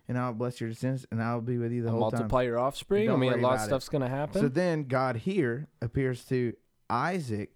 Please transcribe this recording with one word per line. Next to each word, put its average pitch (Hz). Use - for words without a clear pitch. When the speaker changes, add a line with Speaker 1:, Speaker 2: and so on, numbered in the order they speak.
Speaker 1:
and 127
I'll 123
bless 120
your 113
descendants, 131
and 113
I'll 117
be 120
with 117
you 120
the 117
Speaker 2:
I'll 113
Speaker 1:
whole 110
time." 117
Speaker 2:
multiply 127
your 120
offspring. 196
Speaker 1:
Don't 180
Speaker 2:
I -
mean, 127
a -
Speaker 1:
worry 117
Speaker 2:
lot 123
of 127
Speaker 1:
about 127
it. 107
Speaker 2:
stuff's 135
gonna 131
happen. 139
Speaker 1:
So 143
then 160
God 131
here 147
appears 127
to 123
Isaac 123